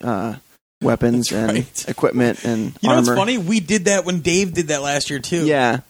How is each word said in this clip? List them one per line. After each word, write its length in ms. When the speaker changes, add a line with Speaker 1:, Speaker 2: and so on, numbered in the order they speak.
Speaker 1:
uh, 320
weapons 460
Speaker 2:
That's 220
Speaker 1:
and 80
Speaker 2:
right. 300
Speaker 1:
equipment 560
and 380
Speaker 2:
You 60
know 80
Speaker 1:
armor. 100
Speaker 2:
what's 120
funny? 200
We 220
did 240
that 200
when 160
Dave 340
did 140
that 140
last 260
year, 120
too. 260
Speaker 1:
Yeah. 420